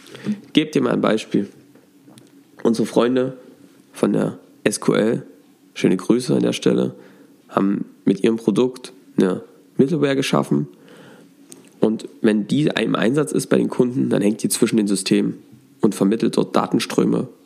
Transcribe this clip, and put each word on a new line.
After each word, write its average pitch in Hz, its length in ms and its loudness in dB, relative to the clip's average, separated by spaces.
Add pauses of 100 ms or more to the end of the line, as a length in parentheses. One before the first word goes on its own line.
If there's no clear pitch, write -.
(260)
Ich - 280 -8
gebe 156 180 2
dir 139 100 0
mal 120 120 0
ein 104 80 0
Beispiel. 104 480 -2 (1120)
Unsere 113 220 0
Freunde 127 520 0 (540)
von 104 220 0
der 107 260 -2 (240)
S - 160 -2
Q - 140 0
L, 110 320 0 (480)
schöne 95 240 0
Grüße 120 360 0
an 120 100 2
der 117 100 0
Stelle, - 420 0 (540)
haben 98 340 -2 (220)
mit 101 180 2
ihrem 113 140 2
Produkt 113 560 -4 (240)
eine - 260 0 (320)
Middleware 143 400 2
geschaffen. 143 540 -2 (1120)
Und 110 260 0 (140)
wenn 107 260 2
die 143 200 0
im 110 280 -2
Einsatz 131 380 0
ist - 140 -2
bei 135 100 2
den 117 120 2
Kunden, 127 400 0
dann 107 120 2
hängt 101 220 0
die - 60 -2
zwischen 113 280 2
den 104 100 2
Systemen 101 520 0 (420)
und 104 120 2
vermittelt 113 440 0
dort - 180 0
Datenströme. - 720 0 (180)